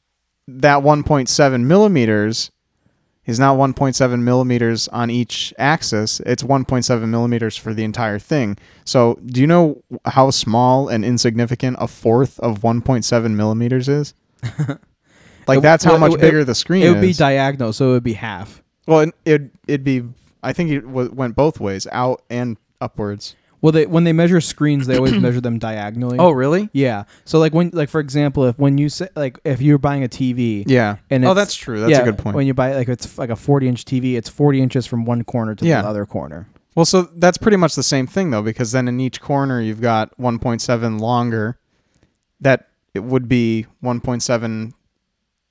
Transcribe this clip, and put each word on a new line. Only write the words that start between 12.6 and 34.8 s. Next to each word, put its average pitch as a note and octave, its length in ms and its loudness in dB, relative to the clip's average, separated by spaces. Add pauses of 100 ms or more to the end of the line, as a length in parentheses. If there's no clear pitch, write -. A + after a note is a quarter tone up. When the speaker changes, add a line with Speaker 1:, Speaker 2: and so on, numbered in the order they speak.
Speaker 1:
one A#2 180 0
point B2 240 0
seven A2+ 320 0
millimeters A#2+ 500 0
is? C#3+ 280 -2 (260)
Speaker 2:
<laughs> A#2+ 140 -10 (920)
Speaker 1:
Like, C3+ 100 4
Speaker 2:
It C3+ 40 2
Speaker 1:
that's D#3 220 6
how D#3+ 100 6
Speaker 2:
w-, D#3+ 180 6
Speaker 1:
much E3 80 0
Speaker 2:
it, - 20 -2
Speaker 1:
bigger D#3 220 6
the B2 120 -2
screen F3+ 280 0
Speaker 2:
it F3 60 8
would E3+ 120 4
be F#3 80 4
Speaker 1:
is. E3 80 0
Speaker 2:
diagonal, C3+ 560 0
so C3 160 2
it B2+ 40 4
would B2 100 2
be A#2+ 100 -2
half. G2+ 480 -12 (240)
Speaker 1:
Well, D#3+ 160 6
it, D3+ 140 -2 (100)
it'd, D3 240 2 (180)
it'd C#3+ 160 -2
be, C3 200 -2 (400)
I C3 100 -6
think E3+ 160 -2
it C#3 120 -2
w-, B2+ 300 -4
went B2 240 -6
both D#3 240 2
ways, G2 320 -6
out B2 380 -2
and A#2+ 280 -6 (220)
upwards. G#2 560 -10 (240)
Speaker 2:
Well, D#3 120 4
they, D#3 160 2
when E3+ 160 2
they E3+ 100 2
measure E3+ 260 4
screens, D3 460 -2
they B2+ 120 0
always B2+ 160 2
Speaker 1:
<clears throat> G#3 60 0
Speaker 2:
measure B2 220 0
them A#2+ 160 -4
diagonally. A2+ 640 -6
Speaker 1:
Oh, F3 100 6
really? D#3 440 0
Speaker 2:
Yeah. B2 320 -2 (200)
So, D#3+ 140 0
like, D#3+ 160 2
when, E3+ 180 0
like, D#3 160 -2
for D#3+ 100 -4
example, C#3+ 460 -2
if A#2+ 140 -2
when C#3 180 2
you D3 100 0
say, F3+ 280 -8
like, C#3 280 -6
if C3 180 -4
you're D3 180 4
buying C#3+ 240 -2
a B2 40 -4
T B2+ 260 -4
V, A2+ 340 -2
Speaker 1:
Yeah. A2 300 2 (120)
Speaker 2:
and C3 160 2
Speaker 1:
Oh, F#3 60 4
Speaker 2:
it's, F#3 60 2
Speaker 1:
that's G3+ 180 -2
true. A2+ 240 -8
That's A2+ 120 2
Speaker 2:
yeah, C#3 100 6
Speaker 1:
a A#2+ 40 2
good G#2+ 140 0
point. A#2 160 -4
Speaker 2:
when C#3+ 100 0
you C3+ 80 0
buy, C3 220 0
like, B2 120 -4
it's, - 300 -8
like, B2+ 140 -6
a A#2 40 -6
forty C#3 320 0
inch B2 160 -4
T C3 160 -4
V, B2+ 180 -2
it's A2+ 120 -8
forty C#3+ 320 2
inches B2+ 240 -2